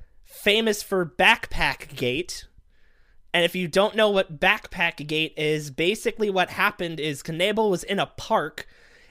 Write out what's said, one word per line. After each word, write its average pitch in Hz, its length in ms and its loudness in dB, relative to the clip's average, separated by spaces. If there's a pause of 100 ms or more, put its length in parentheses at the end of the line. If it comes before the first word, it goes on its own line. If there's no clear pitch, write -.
(240)
famous 214 580 0
for 185 240 -2
Backpack 165 920 2
Gate. 131 520 -4 (840)
And 170 120 2
if 170 100 -2
you 180 120 -2
don't 190 280 2
know 214 140 4
what 190 300 0
Backpack 180 680 0
Gate 156 300 -2
is, 151 320 -2
basically 208 600 -2
what 185 200 2
happened 185 500 -2
is 147 240 -6
Knebel 208 460 0
was 175 140 0
in 196 160 -2
a 143 60 0
park - 600 -4 (440)